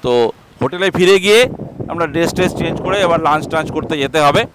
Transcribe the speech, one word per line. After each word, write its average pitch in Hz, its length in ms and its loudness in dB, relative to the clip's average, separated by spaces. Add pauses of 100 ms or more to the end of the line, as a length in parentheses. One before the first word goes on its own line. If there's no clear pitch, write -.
তো 127 60 0 (500)
হোটেলে 180 260 -2 (100)
ফিরে 185 180 6 (100)
গিয়ে 208 140 6 (520)
আমরা 165 220 -2
ড্রেস 165 220 0
ট্রেস 180 240 0
চেঞ্জ 165 160 -4 (100)
করে 190 200 -2
এবার 170 220 2
লাঞ্চ 151 240 0
টাঞ্চ 156 160 -2 (100)
করতে 156 160 -6 (100)
যেতে 139 220 0
হবে। 147 160 4 (140)